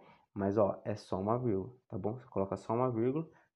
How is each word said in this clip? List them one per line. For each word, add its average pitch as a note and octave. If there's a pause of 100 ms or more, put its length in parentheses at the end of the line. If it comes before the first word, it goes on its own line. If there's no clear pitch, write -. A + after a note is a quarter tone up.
(340)
Mas, G2
ó, G2
é A2
só -
uma G#2+
vírgula, A2+ (160)
tá A2+
bom? A2+
Você -
coloca G2
só A2+
uma B2+
vírgula, B2+ (280)